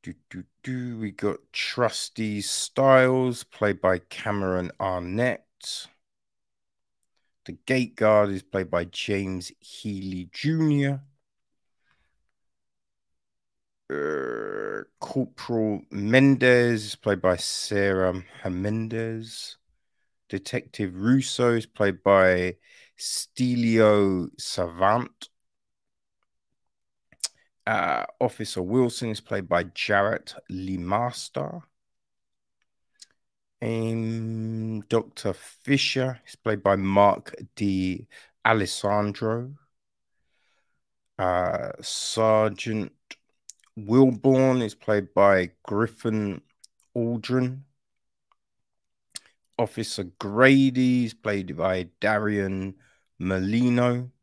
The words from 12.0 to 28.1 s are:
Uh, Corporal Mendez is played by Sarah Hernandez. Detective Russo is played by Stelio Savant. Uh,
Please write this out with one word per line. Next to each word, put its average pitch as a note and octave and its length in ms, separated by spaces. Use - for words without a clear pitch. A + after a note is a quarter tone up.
Uh, A#1 920
Corporal A2+ 840
Mendez A#2+ 920
is G#2+ 120
played G2 260
by F2+ 140
Sarah F#2+ 880
Hernandez. A2+ 1160
Detective G2 680
Russo A#2+ 580
is A2+ 120
played G2 360
by F#2 540
Stelio A2 1300
Savant. F#2+ 880
Uh, F2 420